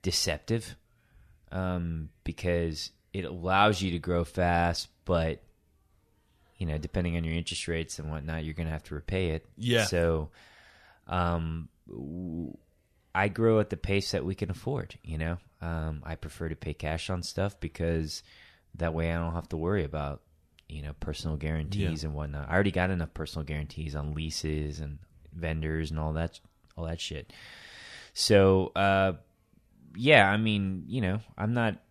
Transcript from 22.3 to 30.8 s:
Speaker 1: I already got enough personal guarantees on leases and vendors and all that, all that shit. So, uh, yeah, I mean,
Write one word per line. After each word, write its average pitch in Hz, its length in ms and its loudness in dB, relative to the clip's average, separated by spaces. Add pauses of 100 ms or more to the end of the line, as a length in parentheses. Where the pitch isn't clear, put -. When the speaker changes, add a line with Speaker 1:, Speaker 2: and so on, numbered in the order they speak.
Speaker 1:
I 80 60 0
already 98 160 6
got 90 180 2
enough 87 240 -2
personal 78 320 -6
guarantees 76 500 -4
on 76 200 -4
leases 76 680 -4
and 73 180 -8 (360)
vendors 80 560 -2
and 78 100 -2
all 78 140 0
that, 82 260 -2 (380)
all 82 80 -4
that 82 140 -4
shit. 73 300 -10 (840)
So, 95 600 8
uh, 98 380 4 (840)
yeah, 117 360 8
I 104 80 4
mean, 101 500 0